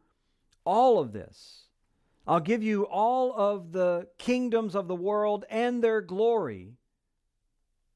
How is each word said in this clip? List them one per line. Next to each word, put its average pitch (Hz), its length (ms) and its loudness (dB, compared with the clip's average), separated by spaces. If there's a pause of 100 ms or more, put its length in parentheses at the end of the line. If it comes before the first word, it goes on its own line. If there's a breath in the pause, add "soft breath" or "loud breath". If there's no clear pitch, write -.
(640)
all 226 340 4
of 120 140 -4
this. - 560 -16 (580)
I'll 170 140 2
give 214 200 0
you 214 240 0
all 247 480 0
of 202 380 -2
the 180 460 0
kingdoms 226 580 0
of 185 140 -4
the 185 60 -4
world 208 540 -2
and 240 320 -2
their 220 200 2
glory, 175 760 -2 (1200)